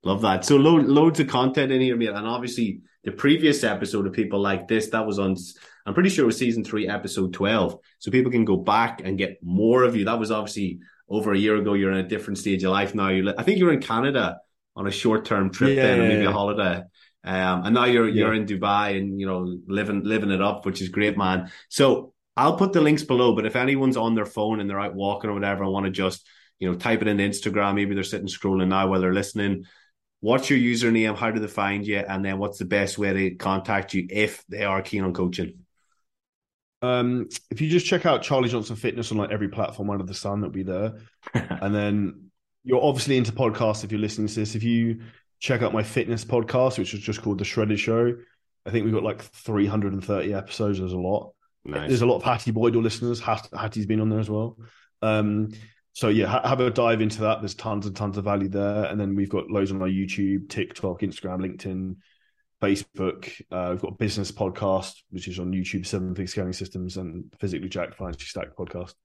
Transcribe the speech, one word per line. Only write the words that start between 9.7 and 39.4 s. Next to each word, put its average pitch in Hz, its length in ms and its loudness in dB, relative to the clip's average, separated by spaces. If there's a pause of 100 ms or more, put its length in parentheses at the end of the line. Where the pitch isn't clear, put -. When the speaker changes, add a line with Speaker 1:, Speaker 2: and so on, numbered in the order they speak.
Speaker 1:
of 120 120 4
you. 101 100 0
That 113 140 0
was 107 100 -2
obviously 101 500 -4 (300)
over 107 220 0
a 98 60 2
year 107 180 4
ago. 101 180 0
You're 98 180 2
in 95 140 0
a - 20 -12
different 101 300 -4
stage 95 260 0
of 92 80 2
life 98 220 2
now. 98 160 2
You 95 140 2
li-, 98 140 0
I 117 60 -4
think 202 140 4
you're 175 160 6
in 131 80 2
Canada 120 580 0 (360)
on 98 120 -4
a 98 40 -2
short-term 107 600 2
trip 104 260 4
Speaker 2:
Yeah, 131 60 6
Speaker 1:
then, 98 160 6
or - 40 6
Speaker 2:
yeah, 113 60 6
Speaker 1:
maybe 107 120 4
a 98 40 4
Speaker 2:
yeah. 95 80 4
Speaker 1:
holiday. 101 500 0 (400)
Um, 92 420 0
and 110 80 4
now 123 120 6
you're, 117 240 6
you're 107 260 4
Speaker 2:
Yeah. 107 60 0
Speaker 1:
in 101 40 -2
Dubai 101 520 0
and, 98 220 -4
you 98 60 -4
know, 90 320 -4 (100)
living, 98 360 -2
living 104 280 0
it 95 100 2
up, 101 240 0
which 98 160 -4
is 90 80 -4
great, 101 280 0
man. 92 320 0 (200)
So - 440 2 (220)
I'll 139 220 4
put 190 160 2
the 170 80 6
links - 220 4
below, 123 300 4
but 107 120 2
if 110 100 -2
anyone's 131 400 2
on 113 200 2
their 107 100 0
phone 107 340 -2
and 101 100 -4
they're 98 100 -4
out 101 140 -4
walking 98 360 -2
or 101 40 -2
whatever 98 300 0
and 98 80 0
wanna 98 200 0
just, 92 360 -4 (320)
you 92 100 -2
know, 90 80 0
type 110 240 2
it 107 60 0
into 101 160 2
Instagram, 101 520 0
maybe 101 200 -2
they're 95 80 -2
sitting 95 240 -6
scrolling 95 400 0
now 95 200 2
while 95 120 2
they're 92 140 2
listening, 98 500 -2 (560)
what's 131 300 0
your 135 100 4
username? 113 560 2
How 110 160 -2
do 110 80 -2
they 107 80 -4
find 101 400 -2
you? 101 120 -2
And 95 260 -4
then 95 120 -2
what's 101 200 -4
the 92 80 -6
best 98 320 0
way 98 160 0
to 95 220 0
contact 95 580 -2
you 90 160 -2
if 104 380 -2
they 101 180 -6
are 98 160 0
keen 98 240 -4
on 90 80 -2
coaching? 90 460 -4 (1200)
Speaker 2:
Um, 123 480 0 (200)
if 123 120 -6
you 156 80 0
just 175 160 4
check 175 200 0
out 143 180 4
Charlie 127 260 2
Johnson 117 260 -4
Fitness 117 380 -4
on, 107 40 0
like, 101 140 -2
every 101 160 -2